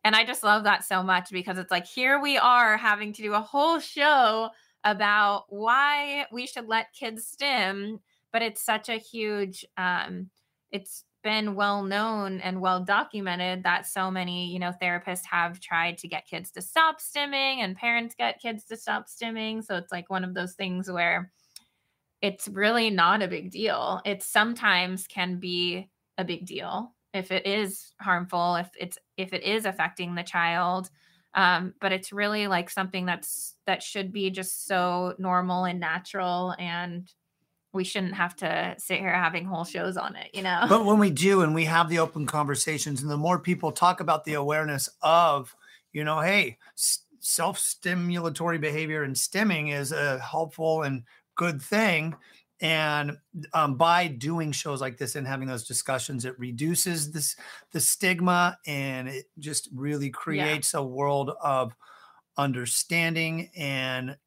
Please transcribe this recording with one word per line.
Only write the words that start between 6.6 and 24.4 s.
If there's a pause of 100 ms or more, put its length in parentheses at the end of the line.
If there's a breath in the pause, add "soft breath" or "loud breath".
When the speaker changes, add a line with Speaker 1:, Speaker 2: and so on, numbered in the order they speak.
Speaker 1:
let
kids
stim, (320)
but
it's
such
a
huge, (120)
um, (420)
it's (180)
been
well
known
and
well
documented
that
so
many,
you
know,
therapists
have
tried
to
get
kids
to
stop
stimming
and
parents
get
kids
to
stop
stimming.
So
it's,
like,
one
of
those
things
where (880 soft breath)
it's
really
not
a
big
deal.
It
sometimes